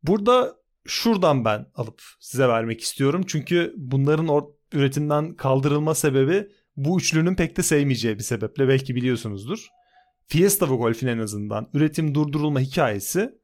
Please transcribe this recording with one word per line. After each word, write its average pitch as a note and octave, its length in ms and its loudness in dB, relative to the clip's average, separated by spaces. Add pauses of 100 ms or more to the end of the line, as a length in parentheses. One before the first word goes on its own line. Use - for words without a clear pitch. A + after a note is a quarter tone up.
Burada A3 520 2 (300)
şuradan F3 600 2
ben G#2+ 200 -2 (100)
alıp - 260 -10 (180)
size C3 280 0
vermek A2+ 340 0
istiyorum. C#3+ 460 -2
Çünkü E3+ 500 -2
bunların D3 500 0
or-, D3 240 0 (220)
üretimden D3 600 0
kaldırılma C#3+ 600 0
sebebi D#3 520 2 (280)
bu D#3+ 240 0
üçlünün E3 360 2
pek E3+ 220 -2
de - 60 0
sevmeyeceği B2+ 520 2
bir G#2+ 80 -10
sebeple, A2+ 440 -2
belki C3+ 280 2
biliyorsunuzdur. B2 720 -4 (600)
Fiesta F3+ 440 2
ve C3 40 2
Golf'ün A2+ 320 0
en A#2+ 100 -2
azından G#2+ 560 -6
üretim D3+ 420 0
durdurulma D3 440 0
hikayesi C3+ 720 -2 (120)